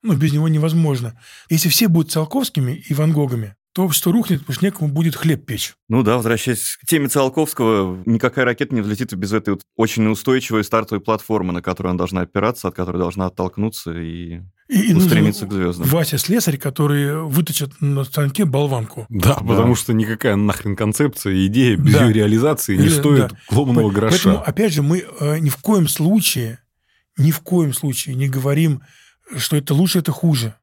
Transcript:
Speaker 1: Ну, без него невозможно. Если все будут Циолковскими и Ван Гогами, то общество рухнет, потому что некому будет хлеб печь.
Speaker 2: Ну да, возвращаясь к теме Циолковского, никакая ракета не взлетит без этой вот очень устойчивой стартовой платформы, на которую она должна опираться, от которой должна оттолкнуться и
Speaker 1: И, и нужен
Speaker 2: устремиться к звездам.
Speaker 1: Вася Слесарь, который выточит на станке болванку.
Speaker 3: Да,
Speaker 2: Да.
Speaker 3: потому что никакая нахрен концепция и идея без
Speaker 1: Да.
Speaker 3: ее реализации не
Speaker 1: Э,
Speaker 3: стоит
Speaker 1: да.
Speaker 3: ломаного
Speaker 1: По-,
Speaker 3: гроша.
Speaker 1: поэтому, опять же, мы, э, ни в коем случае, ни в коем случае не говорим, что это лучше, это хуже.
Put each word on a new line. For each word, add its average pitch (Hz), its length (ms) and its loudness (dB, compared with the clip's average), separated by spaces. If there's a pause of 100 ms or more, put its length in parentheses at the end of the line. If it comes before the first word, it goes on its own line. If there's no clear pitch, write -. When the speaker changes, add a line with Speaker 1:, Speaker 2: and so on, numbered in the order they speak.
Speaker 1:
Ну, 220 140 2
без 143 160 2
него 156 160 2
невозможно. 151 680 0 (300)
Если 160 220 0
все - 180 2
будут 165 240 2
Циолковскими 156 600 -2
и - 200 -8
Ван 156 200 2
Гогами, 123 420 -2 (180)
то 185 120 0
общество 175 280 0
рухнет, 190 280 0
потому 135 140 -8
что 151 120 -2
некому 160 260 -2
будет 160 240 0
хлеб 160 300 0
печь. - 260 -8 (160)
Speaker 2:
Ну 117 140 2
да, 113 140 4
возвращаясь 117 640 -2
к - 60 -14
теме 147 220 0
Циолковского, 113 960 0
никакая 120 380 0
ракета 123 300 -2
не 113 80 0
взлетит 104 320 -4
без 95 180 -6
этой 104 220 -2
вот 95 80 -10 (140)
очень 110 320 0
устойчивой 113 540 0
стартовой 107 400 -2
платформы, 104 520 -2
на 87 80 -6
которую 92 300 -4
она 90 60 -2
должна 87 220 -4
опираться, 101 480 -4
от 85 80 -6
которой 90 220 -4
должна 90 280 -4
оттолкнуться 92 720 -6
и 85 440 -12 (260)
Speaker 1:
И, 277 60 -6 (160)
и - 20 6
нужен 175 160 6
Speaker 2:
устремиться 160 380 2
к 98 60 -8
звездам. 90 360 -2
Speaker 1:
Вася 147 300 0
Слесарь, 170 400 0
который 147 680 -2
выточит 147 560 -2
на 139 240 0
станке 143 400 -2
болванку. 131 640 -2
Speaker 3:
Да, 107 280 2
Speaker 2:
Да. - 40 -6
Speaker 3:
потому 113 340 2
что - 180 -2
никакая 110 440 0
нахрен 101 400 -2
концепция 107 560 -2
и 95 140 2
идея 117 300 4
без - 180 4
Speaker 1:
Да. - 100 6
Speaker 3:
ее 117 80 4
реализации 110 640 2
не 143 100 4
Speaker 1:
Э, 160 40 4
Speaker 3:
стоит 143 400 4
Speaker 1:
да. - 60 -18 (200)
Speaker 3:
ломаного 120 320 2
Speaker 1:
По-, 95 60 -2
Speaker 3:
гроша. 110 220 2
Speaker 1:
поэтому, 95 300 2
опять 185 280 0
же, 147 80 0
мы, 160 160 0 (220)
э, 151 180 -2
ни 156 100 0
в 131 80 -2
коем 196 320 2
случае, 147 720 -2 (560)
ни 151 160 4
в - 80 -4
коем 165 320 0
случае 131 420 -6
не 135 140 -2
говорим, 139 540 0 (540)
что 143 200 -2
это 147 180 0
лучше, 175 240 2
это 160 140 -2
хуже. 127 500 0